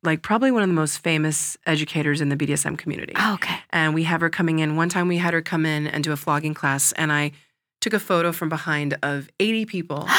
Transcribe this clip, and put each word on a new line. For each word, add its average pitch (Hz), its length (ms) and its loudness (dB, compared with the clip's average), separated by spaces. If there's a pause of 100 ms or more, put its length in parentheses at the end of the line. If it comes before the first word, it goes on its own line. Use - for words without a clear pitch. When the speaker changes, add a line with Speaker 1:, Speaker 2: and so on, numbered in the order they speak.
Speaker 1:
like, 160 180 2
probably 233 300 4
one 226 120 4
of 190 60 2
the 180 60 4
most 156 240 0
famous 156 640 0
educators 151 560 0
in 143 80 0
the 143 60 0
B 147 100 -2
D 143 80 0
S 143 120 -2
M - 120 -4
community. - 400 -8
Speaker 2:
Oh, 220 180 0
okay. - 200 -4 (160)
Speaker 1:
And 156 220 2
we 160 100 2
have 165 180 0
her 165 80 2
coming 165 300 2
in. 156 160 0
One 165 140 2
time 175 180 0
we 180 100 2
had 175 160 0
her 165 80 0
come 160 240 0
in 151 220 -2
and 151 160 -4
do 151 80 -2
a 151 60 -2
flogging 151 360 -2
class, 143 400 0
and 156 180 0
I 147 200 0 (500)
took 214 120 2
a 208 60 2
photo 170 320 2
from 165 180 -4
behind 147 540 -2
of 143 260 -4 (100)
eighty 220 260 0
people 160 420 -6 (120)